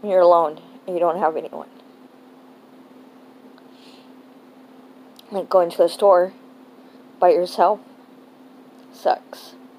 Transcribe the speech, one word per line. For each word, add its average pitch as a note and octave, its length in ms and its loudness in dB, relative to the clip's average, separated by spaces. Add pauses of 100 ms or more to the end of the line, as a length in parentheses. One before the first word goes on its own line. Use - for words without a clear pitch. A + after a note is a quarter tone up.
you're F#3 120 2
alone E3+ 400 2 (240)
and F3+ 100 -10
you E3+ 40 -4
don't E3+ 200 -2
have D#3+ 160 -2
anyone. - 340 -12 (3500)
Like, F#3+ 180 -10
going F3 220 2
to - 60 -14
the E3+ 120 2
store F#3 440 2 (880)
by F3+ 100 4
yourself F3+ 500 0 (1120)
sucks. - 640 -8 (240)